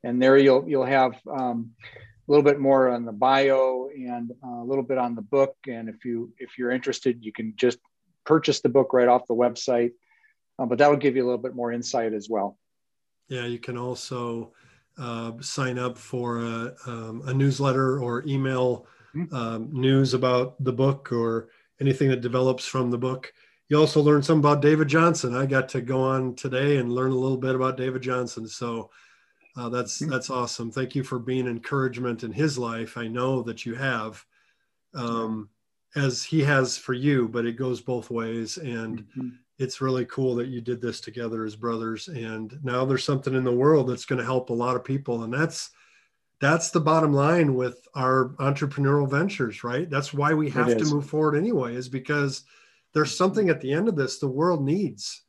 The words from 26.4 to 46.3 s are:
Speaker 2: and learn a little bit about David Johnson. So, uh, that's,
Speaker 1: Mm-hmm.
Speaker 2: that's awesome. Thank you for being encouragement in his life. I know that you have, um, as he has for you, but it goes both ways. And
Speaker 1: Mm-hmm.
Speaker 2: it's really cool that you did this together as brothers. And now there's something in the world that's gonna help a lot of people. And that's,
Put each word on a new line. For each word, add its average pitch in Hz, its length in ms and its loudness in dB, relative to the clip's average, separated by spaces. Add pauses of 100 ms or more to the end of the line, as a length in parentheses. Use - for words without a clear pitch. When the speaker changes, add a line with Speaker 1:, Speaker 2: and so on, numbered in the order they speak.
Speaker 2:
and 120 160 0
learn 127 200 0
a 131 40 0
little 131 220 0
bit 131 160 0
about 131 240 0
David 127 240 -4
Johnson. 123 440 -4
So, 117 440 -8 (680)
uh, 120 140 -8
that's, 123 320 -4
Speaker 1:
Mm-hmm. 160 80 -4
Speaker 2:
that's 127 180 -4
awesome. 120 420 -4
Thank 127 240 -6
you 139 80 -2
for 127 160 -6
being 127 280 -4
encouragement 123 760 -4
in 110 80 -8
his 139 260 -2
life. 117 400 -8
I 113 100 -6
know 127 360 -2
that 113 200 -8
you 117 100 -6
have, 117 480 -6 (720)
um, 113 540 -4 (460)
as 135 280 0
he 156 200 0
has 135 340 2
for - 160 -8
you, 127 340 2
but 117 200 -2
it 117 60 -2
goes 123 280 -4
both 123 300 -6
ways. 113 480 -6
And 113 420 -8
Speaker 1:
Mm-hmm. 127 280 -10 (300)
Speaker 2:
it's 131 220 -6
really 131 240 -2
cool 127 300 -2
that 120 140 -4
you 123 120 -8
did 113 220 -8
this 117 180 -6
together 110 460 -8
as 107 100 -10
brothers. 113 520 -6
And 113 540 -10
now 127 220 0
there's 135 200 0
something 135 300 -2
in 131 100 0
the 123 80 2
world 139 360 4
that's 123 160 -6
gonna 123 200 -2
help 127 260 -2
a - 20 -2
lot 123 240 0
of 120 80 -6
people. 131 380 -4
And 113 100 -6
that's, 160 380 -2 (680)